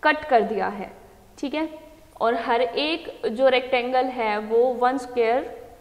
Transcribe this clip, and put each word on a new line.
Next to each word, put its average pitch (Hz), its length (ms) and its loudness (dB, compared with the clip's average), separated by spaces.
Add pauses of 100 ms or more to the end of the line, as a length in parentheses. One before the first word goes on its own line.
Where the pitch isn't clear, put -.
कट 302 220 2
कर 233 160 4
दिया 196 260 -2
है। 202 240 -8 (460)
ठीक 277 160 -6
है, 311 260 -6 (420)
और 226 140 2
हर 240 260 0
एक - 680 -4
जो 254 220 4
रेक्टेंगल 254 560 2
है 226 320 -2
वो 214 200 0
वन 247 400 2
स्क्वायर 247 720 -2 (140)